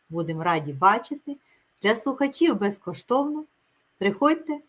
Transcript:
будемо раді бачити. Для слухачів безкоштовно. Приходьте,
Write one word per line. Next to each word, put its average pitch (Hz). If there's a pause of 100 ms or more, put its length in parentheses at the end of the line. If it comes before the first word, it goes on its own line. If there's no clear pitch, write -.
будемо 165
раді 156
бачити. 226 (460)
Для 214
слухачів 277
безкоштовно. 262 (540)
Приходьте, 294